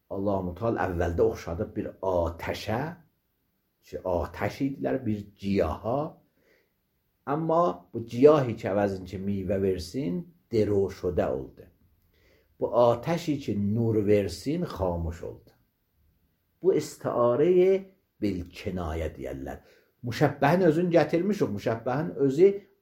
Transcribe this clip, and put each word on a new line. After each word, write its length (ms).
Allah 340
Mütəal 320
əvvəldə 480
oxşadıb 520
bir 140
atəşə, 760
ki, 180
atəş 600
idilər, 360
bir 240
giyaha. 640
Amma 600
bu 160
giyahi 520
ki, 120
əvəzin 400
ki, 120
meyvə 400
versin, 600
deroşudə 760
oldu. 360
Bu 120
atəşi 680
ki, 160
nur 300
versin, 600
xamuş 580
oldu. 340
Bu 120
istiarə 1040
bil 200
kinayə 640
deyərlər. 460
Müşəbbəhin 640
özünü 280
gətirmişik. 600
Müşəbbəhin 600
özü 360